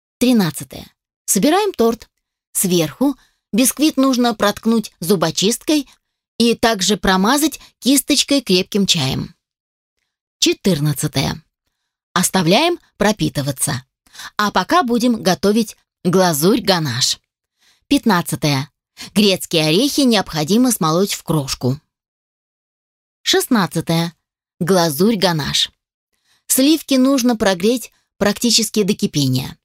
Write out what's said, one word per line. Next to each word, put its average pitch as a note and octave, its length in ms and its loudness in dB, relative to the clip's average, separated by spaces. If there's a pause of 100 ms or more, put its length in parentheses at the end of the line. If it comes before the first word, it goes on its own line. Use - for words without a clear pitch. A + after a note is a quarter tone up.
(180)
Тринадцатое. A3+ 720 -2 (360)
Собираем E4+ 480 2
торт. A3+ 360 -2 (440)
Сверху F3+ 640 -2 (340)
бисквит C4 460 0
нужно B3 360 0
проткнуть A3 680 -2
зубочисткой F#3+ 880 0 (480)
и A3+ 180 2
также G#3+ 400 0
промазать G3+ 640 0 (200)
кисточкой C#4 600 0
крепким F#3+ 460 0
чаем. D3 500 -4 (1040)
Четырнадцатое. D#3 1040 -2 (720)
Оставляем F#3+ 640 0 (200)
пропитываться. D3 840 -4 (540)
А G#3 140 0
пока B3 320 2
будем A#3 400 0
готовить G#3 520 0 (280)
глазурь-ганаш. F3 1160 0 (680)
Пятнадцатое. D#3+ 800 0 (460)
Грецкие F3+ 500 0
орехи G#3 360 0
необходимо G#3+ 680 0
смолоть F3+ 440 -2
в - 80 -18
крошку. C3+ 580 -4 (1400)
Шестнадцатое. E3+ 880 0 (460)
Глазурь-ганаш. E3+ 1120 0 (760)
Сливки C#4+ 480 2
нужно B3+ 420 2
прогреть G#3+ 560 -2 (280)
практически G#3+ 640 0
до F3+ 100 0
кипения. C3+ 720 -2